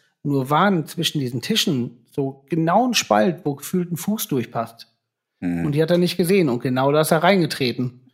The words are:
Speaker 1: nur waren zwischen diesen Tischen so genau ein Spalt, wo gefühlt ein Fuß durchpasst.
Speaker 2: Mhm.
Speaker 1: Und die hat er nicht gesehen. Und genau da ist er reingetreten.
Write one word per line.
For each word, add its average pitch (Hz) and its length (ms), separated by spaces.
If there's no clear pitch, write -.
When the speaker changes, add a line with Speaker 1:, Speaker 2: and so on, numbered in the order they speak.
Speaker 1:
nur 139 260
waren 165 380
zwischen 165 320
diesen 127 220
Tischen 139 720
so 135 380
genau 175 380
ein 233 80
Spalt, 208 500
wo 143 100
gefühlt 175 360
ein 160 60
Fuß 214 300
durchpasst. 117 600
Speaker 2:
Mhm. 170 280
Speaker 1:
Und 147 60
die 147 80
hat 160 100
er 175 80
nicht 175 180
gesehen. 180 320
Und 120 120
genau 131 300
da 151 100
ist 147 100
er 160 120
reingetreten. 139 800